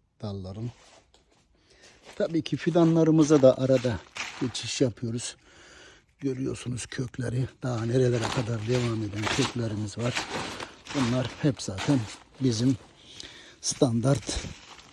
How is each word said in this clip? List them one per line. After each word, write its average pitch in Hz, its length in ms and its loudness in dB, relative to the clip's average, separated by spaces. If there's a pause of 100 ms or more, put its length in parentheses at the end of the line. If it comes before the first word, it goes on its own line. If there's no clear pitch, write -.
(220)
dalların. 101 500 -8 (1400)
Tabii 165 260 -2
ki - 160 -4
fidanlarımıza 160 840 6
da 131 160 8
arada 123 420 2 (420)
geçiş 117 400 -4
yapıyoruz. 120 540 -2 (840)
Görüyorsunuz 127 680 -6
kökleri, 123 640 -4 (160)
daha 117 220 -2
nerelere 120 420 2
kadar 113 400 -2
devam 117 360 0
eden 104 200 -6
köklerimiz 107 760 -2
var. 120 300 -4 (680)
Bunlar 123 360 0 (100)
hep 143 200 0
zaten 113 380 0 (420)
bizim 123 360 2 (840)
standart 117 760 0 (540)